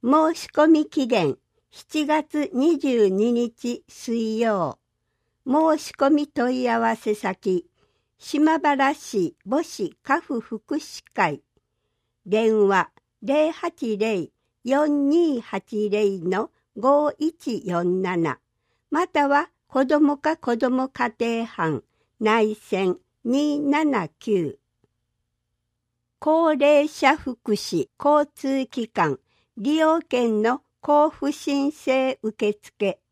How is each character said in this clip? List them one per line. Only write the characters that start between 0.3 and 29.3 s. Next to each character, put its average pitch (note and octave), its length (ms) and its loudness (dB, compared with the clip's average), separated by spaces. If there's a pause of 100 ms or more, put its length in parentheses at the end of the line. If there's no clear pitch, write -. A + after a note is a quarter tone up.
し - 140 -12
込 D4+ 200 2
み D#4 200 6
期 C#4 180 -2
限、 F#3 320 0 (340)
七 - 360 -6
月 D4+ 440 -2
二 C#4+ 280 2
十 A#3 300 2
二 G#3 220 2
日 A#3+ 560 -4
水 A3+ 520 -6
曜。 G3+ 400 -2 (680)
申 D#4 320 2
し - 140 -12
込 C#4 180 0
み D4 180 2
問 B3+ 320 -2
い B3 80 -2
合 A#3 120 0
わ A3+ 160 0
せ A3 180 -4
先、 F#3 540 -4 (500)
島 D#4 420 0
原 C#4 360 0
市 - 400 -4 (120)
母 C#4+ 160 -2
子 - 380 -8
家 C#4+ 180 -2
父 B3+ 200 -6
福 - 360 -8
祉 - 280 -10 (100)
会。 E3+ 300 -2 (840)
電 A3 420 2
話、 F#3+ 240 2 (300)
零 D4+ 300 0
八 C#4+ 460 -6
零 G#3 340 -4 (320)
四 C#4+ 460 0
二 D4+ 320 2
八 G#3 480 -6
零 G3 380 0
の F#3+ 220 -2 (260)
五 C#4+ 440 2
一 D4 440 -6
四 F3+ 380 -2
七。 E3+ 380 -2 (500)
ま E4 180 0
た C#4+ 200 0
は、 C#4+ 240 0 (160)
子 C4 180 0
ど D4 160 2
も C#4+ 160 4
か D#4 200 -2
子 A#3+ 200 -2
ど B3 140 0
も C4 180 -2
家 A#3+ 300 -4
庭 A#3 260 -2
班、 D#3+ 380 -4 (360)
内 G#3+ 360 2
線 F#3 420 -2 (260)
二 C#4+ 360 0
七 C#4+ 500 0 (100)
九。 F3 380 -2 (1600)
高 D#4 380 2
齢 C#4+ 320 4
者 C4+ 280 2
福 - 380 -6
祉 - 360 -4 (140)
交 C#4+ 220 4
通 C4+ 400 -4
機 A#3 220 -8
関、 D3+ 320 -2 (360)